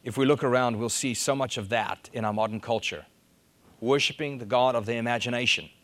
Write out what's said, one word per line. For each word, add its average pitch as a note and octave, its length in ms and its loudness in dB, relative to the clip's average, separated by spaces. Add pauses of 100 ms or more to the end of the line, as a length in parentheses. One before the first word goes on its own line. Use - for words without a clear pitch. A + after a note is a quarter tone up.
If A2 120 -6
we C3+ 80 4
look C#3+ 180 4
around, B2 360 2
we'll A#2 100 -2
see B2+ 240 -2
so C3+ 240 0
much C3 220 -4
of G2+ 100 -6
that A2+ 460 -2
in A2+ 100 -4
our G#2+ 80 0
modern G#2+ 280 -2
culture. G#2 440 -4 (760)
Worshiping C#3+ 600 0
the A#2 80 -10
God B2+ 280 4
of A2 120 0
the A#2 80 0
imagination. A#2+ 760 0 (160)